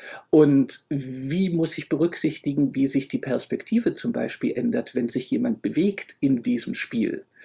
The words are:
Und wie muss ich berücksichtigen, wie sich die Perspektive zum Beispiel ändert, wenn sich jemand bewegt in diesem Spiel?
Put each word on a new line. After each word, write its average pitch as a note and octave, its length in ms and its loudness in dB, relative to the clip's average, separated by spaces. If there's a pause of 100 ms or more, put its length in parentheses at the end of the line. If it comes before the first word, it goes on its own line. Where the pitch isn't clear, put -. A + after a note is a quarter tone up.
(320)
Und C#3+ 580 6
wie C#3 600 -2
muss E3 260 0
ich - 120 -8
berücksichtigen, D3 840 0
wie C3+ 140 2
sich C3+ 200 -2
die C3+ 120 -4
Perspektive - 760 0
zum - 180 -4
Beispiel - 460 -4
ändert, A#2+ 380 -2
wenn A#2+ 140 0
sich - 200 -4
jemand A#2+ 320 0
bewegt F3+ 580 -2
in C3+ 220 2
diesem B2 320 -2
Spiel? - 520 -4 (200)